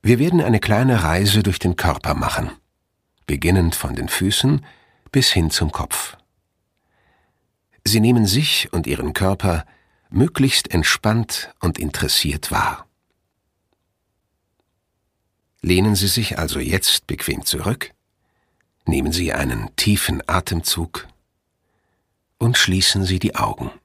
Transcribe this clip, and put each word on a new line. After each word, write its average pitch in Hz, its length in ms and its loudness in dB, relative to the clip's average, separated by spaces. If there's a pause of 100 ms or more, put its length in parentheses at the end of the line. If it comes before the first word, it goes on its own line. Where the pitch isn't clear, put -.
Wir 117 160 6
werden 170 220 4
eine 110 180 2
kleine 110 420 2
Reise 98 400 2
durch 95 160 0
den 90 180 0
Körper - 380 -2
machen, - 380 -4 (760)
beginnend 82 480 2
von 64 220 -6
den - 140 -6
Füßen 127 540 0 (480)
bis 131 200 2
hin 82 180 2
zum 78 220 0
Kopf. - 460 -8 (1700)
Sie 110 160 2
nehmen 113 280 4
sich 127 460 0
und 87 120 -2
Ihren 73 280 -4
Körper 95 520 0 (460)
möglichst - 600 2
entspannt - 880 0
und 85 200 -2
interessiert - 720 -2
wahr. - 340 -4 (2750)
Lehnen 92 320 2
Sie 95 120 0
sich 107 300 -2
also - 220 -4
jetzt - 480 -2
bequem - 360 -6
zurück, - 480 -4 (960)
nehmen 73 260 0
Sie 82 220 -2
einen 58 420 -6
tiefen - 520 0
Atemzug - 800 -4 (1300)
und 120 200 2
schließen 95 480 2
Sie 92 140 0
die - 160 -2
Augen. - 360 -4 (140)